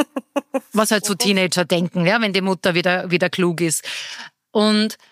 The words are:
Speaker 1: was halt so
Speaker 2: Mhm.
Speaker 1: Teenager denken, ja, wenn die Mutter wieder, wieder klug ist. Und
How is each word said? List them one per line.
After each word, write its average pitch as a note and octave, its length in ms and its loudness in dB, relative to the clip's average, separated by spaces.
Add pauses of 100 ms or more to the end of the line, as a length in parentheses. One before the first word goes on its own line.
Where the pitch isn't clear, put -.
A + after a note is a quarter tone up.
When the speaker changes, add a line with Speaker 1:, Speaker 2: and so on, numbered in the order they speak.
(720)
Speaker 1:
was G#3+ 180 2
halt G#3 140 0
so G#3 80 -2
Speaker 2:
Mhm. E3 60 -8
Speaker 1:
Teenager F#3 460 2
denken, F3 400 0
ja, G#3+ 140 2
wenn G#3 140 -2
die F#3+ 80 2
Mutter F#3+ 320 0
wieder, F3+ 380 0
wieder F3 180 2
klug F3 320 0
ist. D#3+ 220 -2 (680)
Und G#3+ 460 2 (140)